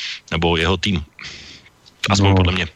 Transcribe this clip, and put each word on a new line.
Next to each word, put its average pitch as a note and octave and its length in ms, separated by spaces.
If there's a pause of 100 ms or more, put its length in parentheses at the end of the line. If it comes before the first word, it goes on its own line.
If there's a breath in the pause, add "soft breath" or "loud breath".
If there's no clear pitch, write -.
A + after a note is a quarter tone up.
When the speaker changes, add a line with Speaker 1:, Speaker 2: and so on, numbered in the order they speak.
(300 loud breath)
Speaker 1:
nebo E2+ 260
jeho E2+ 200
tým. F2 260 (1080 loud breath)
Aspoň G2 200
Speaker 2:
No. G2 60
Speaker 1:
podle F2+ 160
mě. F2+ 240